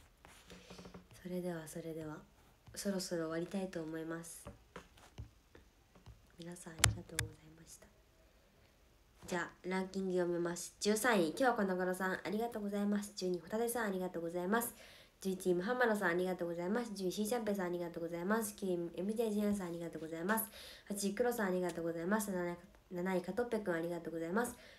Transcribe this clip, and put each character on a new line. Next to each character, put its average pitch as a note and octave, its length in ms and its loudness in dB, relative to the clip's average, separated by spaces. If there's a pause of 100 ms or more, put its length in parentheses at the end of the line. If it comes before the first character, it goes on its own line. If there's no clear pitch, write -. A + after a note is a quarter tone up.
(1200)
そ F3+ 60 -8
れ F3+ 120 -2
で F3 120 -2
は、 D#3+ 160 -8
そ E3 140 -8
れ E3 120 -6
で D#3+ 100 -6
は、 D#3 180 -8 (520)
そ - 160 -2
ろ F#3+ 80 0
そ F3+ 180 -4
ろ D#3+ 120 0
終 - 20 -4
わ E3 80 -2
り E3+ 80 -2
た G3 160 -4
い F#3+ 80 -2
と E3+ 120 -4
思 D#3+ 160 -4
い D#3+ 80 -6
ま E3 180 -6
す。 - 220 -14 (1900)
皆 F3 180 -10
さ F3 140 -14
ん - 40 -10
あ - 20 -18
り D#3+ 60 -8 (140)
が F3 60 -8
と - 120 -16
う D#3 40 -6
ご A2 80 -2
ざ - 60 -12
い - 180 -20 (120)
ま - 60 -20
し - 80 -16
た。 - 160 -20 (1400)
じ F3+ 40 2
ゃ F3 40 0
あ、 D#3+ 100 -4 (160)
ラ F#3 140 2
ン F#3+ 80 0
キ G3 120 -4
ン F#3+ 60 0
グ F#3 60 0
読 F3 180 4
み F3 80 2
ま E3+ 180 2
す。 - 240 -8
十 G#3 160 4
三 A3 260 6
位、 D#3+ 160 2
今 B3+ 140 8
日 A#3 40 0
こ G#3 60 4
の F#3 140 4
頃 F#3 180 2
さ F#3 140 0
ん、 F#3 140 0
あ - 60 -4
り G3+ 100 0
が A#3 100 0
と A#3 100 -6
う G#3 40 -6
ご G3+ 60 -2
ざ G3+ 100 0
い G3+ 60 2
ま G#3 180 2
す。 - 140 -10
十 F#3 120 0
二 F3+ 80 2
位、 E3+ 40 -4
ホ - 80 -14
タ G#3+ 80 -2
テ A#3 120 2
さ A#3 160 0
ん、 - 20 0
あ G3+ 40 2
り F#3+ 80 0
が F3+ 120 -2
と F3 80 -6
う E3 40 -2
ご E3+ 60 -2
ざ F3 140 -2
い F3+ 60 0
ま A3+ 120 4
す。 - 140 -4 (480)
十 F#3+ 80 0
一 F#3 200 2
位、 F3 40 8
ム F3 80 2
ハ A3+ 100 2
ン B3 60 2
マ B3 80 6
ド G#3+ 100 6
さ G3 120 4
ん、 - 20 6
あ E3+ 40 4
り F3+ 120 2
が F#3 80 0
と F3 100 -2
う E3+ 40 0
ご E3+ 60 -2
ざ E3+ 120 -2
い - 20 0
ま A#3 160 2
す。 G#3+ 80 -8
十 F#3+ 140 -2
位、 F3+ 60 2
シ G#3 100 2
ー G#3 60 0
チ B3 80 2
ャ A#3+ 40 0
ン A3 40 -4
ペ G#3 80 2
イ - 20 0
さ G3 80 0
ん、 F3+ 40 0
あ - 40 0
り F3 80 0
が F3 100 -2
と E3 120 -8
う - 20 -4
ご E3 60 -2
ざ E3+ 120 -4
い F3 40 -2
ま A3 180 4
す。 G#3 140 -6
九 G3+ 100 -4
位、 F#3 60 2
エ E3+ 300 -2
ム G#3 120 0
ジ A#3 80 0
ェ A3+ 60 2
ー - 20 0
ジ G#3 80 0
ュ G#3 80 4
ニ - 0 -
ア G3+ 80 4
さ G3 100 -2
ん、 E3+ 40 -4
あ - 20 -4
り E3+ 80 -4
が E3+ 100 -6
と D#3+ 100 -8
う - 40 -10
ご D#3+ 60 -6
ざ E3 100 -6
い E3+ 60 -4
ま F3+ 140 4
す。 G3 60 0 (440)
八 G3+ 200 0
位、 G3+ 60 0
ク B3 80 4
ロ A#3+ 100 4
さ A3+ 120 0
ん、 - 20 4
あ F#3 40 4
り F3+ 120 2
が F3 80 2
と E3 100 -4
う E3 40 0
ご E3+ 80 2
ざ E3 100 -4
い - 20 -2
ま G3+ 160 4
す。 G3+ 120 -2
七 F3 200 0
位、 F3 40 -8 (340)
七 F3+ 240 0
位、 F3+ 80 2
カ F#3 100 -4
ト A#3+ 120 0
ッ - 20 -4
ペ A3 140 0
く G#3 100 0
ん、 E3+ 40 4
あ E3 60 0
り E3+ 80 0
が E3+ 120 -2
と D#3+ 100 -8
う - 20 -6
ご E3 60 -4
ざ E3 80 -2
い E3+ 60 -4
ま A3+ 120 4
す。 B3 120 -6 (220)